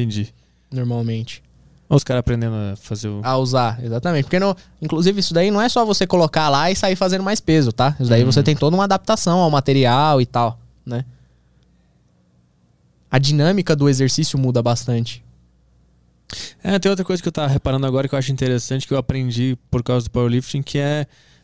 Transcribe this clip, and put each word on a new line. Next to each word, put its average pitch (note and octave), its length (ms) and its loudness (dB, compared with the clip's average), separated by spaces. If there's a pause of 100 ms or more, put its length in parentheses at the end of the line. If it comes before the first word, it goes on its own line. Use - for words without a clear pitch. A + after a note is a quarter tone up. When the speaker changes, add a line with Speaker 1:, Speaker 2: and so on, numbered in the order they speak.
Speaker 1:
entendi. G#2 320 -4 (380)
Speaker 2:
Normalmente. A#2+ 720 -6 (460)
Speaker 1:
Olha C#3+ 80 4
os - 80 4
caras B2+ 160 -2
aprendendo A#2 340 -2
a G2+ 220 -6
fazer G#2+ 320 -8
o G#2 160 -8
Speaker 2:
A C3 120 0
usar, B2 480 0
exatamente. C3+ 420 -2
Porque, F3 120 0
no, G3 180 0 (240)
inclusive, F3 380 0
isso E3 160 -2
daí F3 160 4
não G#3 100 2
é A#3+ 80 2
só A#3+ 160 2
você G3 220 0
colocar D#3+ 420 2
lá C#3+ 220 2
e F#3+ 60 -2
sair F#3+ 180 0
fazendo F#3+ 300 0
mais G#3 160 -2
peso, D3+ 320 2
tá? C3+ 260 0
Isso B2+ 100 0
daí A#2 140 4
Speaker 1:
Uhum. B2+ 80 2
Speaker 2:
você A2 140 2
tem D3+ 100 2
toda D3+ 220 2
uma G3 80 2
adaptação F#3+ 560 0
ao E3+ 100 4
material C#3 680 4
e B2 60 2
tal, A#2+ 340 -2 (260)
né? B2 180 -8 (2000)
A C3 80 2
dinâmica D3+ 560 2
do C#3+ 140 2
exercício C3+ 500 0
muda B2+ 240 2
bastante. A#2 640 -2 (1400)
Speaker 1:
É, F#3+ 160 0
tem F#3+ 100 0
outra F#3+ 160 0
coisa F#3 160 -2
que - 60 -14
eu E3+ 60 -2
tava D3+ 160 -2
reparando C3+ 360 0
agora C3+ 220 0
que - 80 -6
eu C#3 40 0
acho C3 120 -2
interessante, C3 560 -2
que - 80 -4
eu C3+ 40 0
aprendi B2+ 600 -2 (100)
por A#2+ 140 -2
causa B2 240 -2
do - 60 -12
powerlifting, B2 500 0
que - 160 -6
é D3 260 -2 (400)